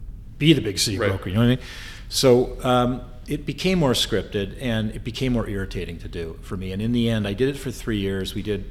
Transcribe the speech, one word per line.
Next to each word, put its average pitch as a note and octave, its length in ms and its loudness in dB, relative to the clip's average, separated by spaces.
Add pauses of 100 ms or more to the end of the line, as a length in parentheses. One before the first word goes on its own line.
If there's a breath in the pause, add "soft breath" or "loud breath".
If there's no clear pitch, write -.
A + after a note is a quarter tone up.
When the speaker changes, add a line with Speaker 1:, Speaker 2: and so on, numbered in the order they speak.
(360)
Speaker 1:
be D3+ 160 6
the C3+ 80 6
Big F#2+ 180 -2
City G2+ 200 0
Speaker 2:
Right. G#2+ 100 2
Speaker 1:
Broker, F#2+ 220 0
you F#2 60 -2
know A2 40 6
what A#2+ 60 6
I B2 100 6
mean? - 80 -10 (460 loud breath)
So, B2 520 4
um, B2+ 380 2 (260)
it D3 200 -6
became F#3 320 0
more C#3+ 140 4
scripted, G2+ 680 0
and A2 300 0
it A2 140 -8
became B2 280 -2
more A2+ 160 0
irritating F#2+ 520 -4
to F#2 80 -10
do E2 340 -8
for - 140 -8
me. F#2 160 -6
And G2 100 -2
in A#2 100 0
the A#2+ 160 4
end, A2 180 2
I G2+ 80 -2
did B2+ 140 2
it C#3 100 -4
for C3+ 120 -6
three A2 280 -4
years. G2 360 -2
We G#2 80 -4
did G2 280 -4